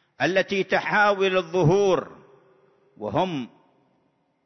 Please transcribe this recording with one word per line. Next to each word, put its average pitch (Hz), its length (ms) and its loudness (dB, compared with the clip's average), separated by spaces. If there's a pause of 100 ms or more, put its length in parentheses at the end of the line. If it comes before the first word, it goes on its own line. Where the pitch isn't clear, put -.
(220)
التي 185 420 0
تحاول 190 760 0
الظهور 180 800 0 (800)
وهم 131 520 -4 (960)